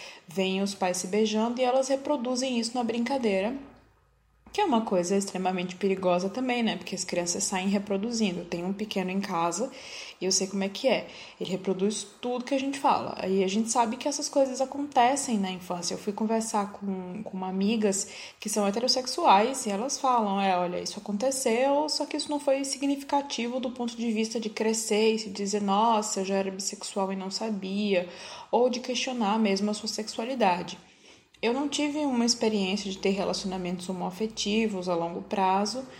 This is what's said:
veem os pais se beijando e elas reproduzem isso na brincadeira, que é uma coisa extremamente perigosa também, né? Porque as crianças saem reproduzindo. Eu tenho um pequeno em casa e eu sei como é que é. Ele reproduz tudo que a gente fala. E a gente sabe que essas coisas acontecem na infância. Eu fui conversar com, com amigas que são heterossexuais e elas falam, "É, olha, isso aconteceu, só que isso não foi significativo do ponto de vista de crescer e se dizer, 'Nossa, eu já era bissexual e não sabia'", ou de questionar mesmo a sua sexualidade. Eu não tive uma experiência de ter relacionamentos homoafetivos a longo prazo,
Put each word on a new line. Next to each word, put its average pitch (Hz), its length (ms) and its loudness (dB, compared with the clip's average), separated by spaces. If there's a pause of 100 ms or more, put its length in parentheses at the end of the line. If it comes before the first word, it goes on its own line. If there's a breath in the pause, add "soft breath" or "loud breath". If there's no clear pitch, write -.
(280 loud breath)
veem 190 340 0
os 196 120 0
pais 180 240 0
se 190 100 -4
beijando 220 520 2
e 254 40 2
elas 262 260 4
reproduzem 254 720 0
isso 226 160 -2
na 247 80 2
brincadeira, 233 720 0 (1000)
que - 60 0
é 415 60 4
uma 240 160 4
coisa 185 340 2
extremamente 185 640 -2
perigosa 185 520 2
também, 247 320 0
né? 190 140 2
Porque - 180 -8
as 185 120 -4
crianças 175 400 -2
saem 190 240 0
reproduzindo. 202 680 0
Eu 170 60 -8
tenho 175 220 -4
um 196 60 -2
pequeno 196 360 -4
em 196 120 0
casa 170 500 -2 (480 loud breath)
e 180 60 -4
eu 185 60 2
sei 190 140 2
como 196 180 -4
é 196 40 0
que 196 220 0
é. 180 180 2 (320 loud breath)
Ele 160 100 -6
reproduz 190 560 -2 (140)
tudo 247 240 -4
que - 100 -2
a 269 60 2
gente 277 180 -2
fala. - 400 2 (120)
E 190 160 4
a - 20 0
gente 220 240 0
sabe 233 240 2
que 294 140 -4
essas 285 180 -2
coisas 254 320 2
acontecem 262 800 2
na 190 100 0
infância. 180 440 -6
Eu 180 40 -4
fui - 140 -4
conversar 214 640 0
com, 185 500 -6
com 185 220 -8
amigas 196 640 2 (320 loud breath)
que 208 80 -8
são 202 180 2
heterossexuais 247 1000 4
e 214 40 -2
elas 214 280 -2
falam, 220 440 2
"É, 190 160 4
olha, 180 240 -2
isso 185 180 -8
aconteceu, 262 880 2
só 294 180 -2
que 302 120 -6
isso 285 120 -4
não 294 100 -2
foi 277 260 2
significativo 277 920 -2
do 247 120 -2
ponto 240 240 -6
de 233 160 -2
vista 220 260 0
de 214 120 -4
crescer 220 680 2
e 220 40 -2
se 214 100 -8
dizer, 202 320 -2
'Nossa, 214 600 2
eu 185 40 -2
já 190 100 0
era 196 160 0
bissexual 196 600 -4
e - 20 -2
não 190 160 -6
sabia'", 196 760 0 (440 loud breath)
ou 247 180 6
de 240 120 -2
questionar 233 580 0
mesmo 208 320 2
a - 20 -2
sua 214 140 -6
sexualidade. 214 880 0 (640 loud breath)
Eu 233 120 2
não 285 140 0
tive 294 320 0
uma 254 240 2
experiência 208 680 2
de 190 80 -6
ter 190 120 2
relacionamentos 185 800 -2
homoafetivos 202 960 -2
a 180 80 2
longo 170 280 -2
prazo, 208 600 2 (160 loud breath)